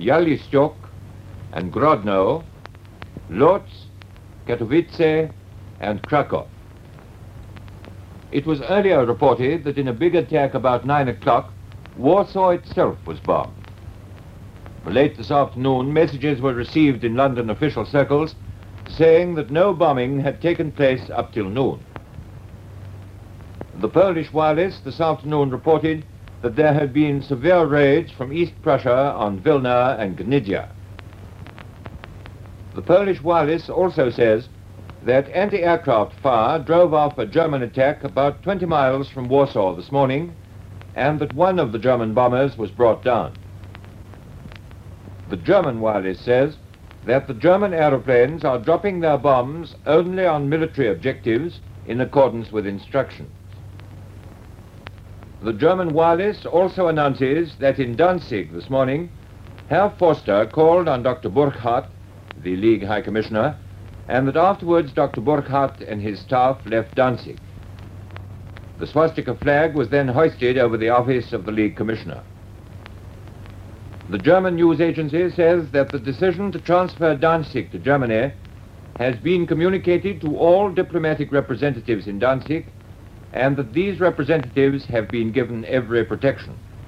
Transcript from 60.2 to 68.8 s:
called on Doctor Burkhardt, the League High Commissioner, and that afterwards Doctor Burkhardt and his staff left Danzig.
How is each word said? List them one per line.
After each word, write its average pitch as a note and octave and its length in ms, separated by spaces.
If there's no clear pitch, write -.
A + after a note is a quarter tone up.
called E3 420
on B2+ 160
Doctor A#2+ 280
Burkhardt, B2+ 560
the F2+ 140
League G#2 280
High G#2 160
Commissioner, G#2+ 560
and C3 220
that C3+ 80
afterwards E3+ 560
Doctor C#3 300
Burkhardt C#3 580
and G#2 220
his G2+ 180
staff B2+ 460
left A2+ 280
Danzig. B2+ 440